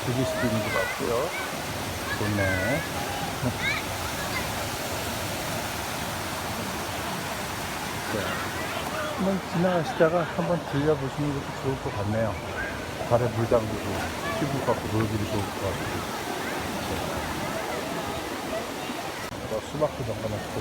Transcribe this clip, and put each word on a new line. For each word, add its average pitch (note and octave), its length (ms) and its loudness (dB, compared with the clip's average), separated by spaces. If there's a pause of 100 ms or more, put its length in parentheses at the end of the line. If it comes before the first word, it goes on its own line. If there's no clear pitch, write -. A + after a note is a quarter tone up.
즐길 C3 220 2
수도 - 200 2
있는 A2 140 4
것 G#2+ 140 0
같고요. C3 560 2 (880)
좋네. G2+ 600 4 (4000)
자, - 20 0 (1000)
한번 F#3+ 240 2 (120)
지나가시다가 E3+ 640 4 (220)
한번 E3+ 240 2 (120)
들려보시는 C#3+ 600 2
것도 - 280 -4
좋을 C3+ 200 0
것 C3+ 140 -2
같네요. G#2 380 2 (760)
발에 A#2+ 200 6
물 A2 200 2
담그고, G#2+ 380 4 (520)
피부 C#3 280 2
갖고 A#2+ 160 2 (100)
놀기도 G#2+ 320 2
좋을 G2+ 160 0
것 F#2+ 80 -2 (140)
같고. F#2+ 220 0 (3750)
자, G#2+ 80 0
어, G#2+ 40 0 (120)
수박도 D3 320 0
잠깐 A2 260 -2
먹고. G#2 300 -4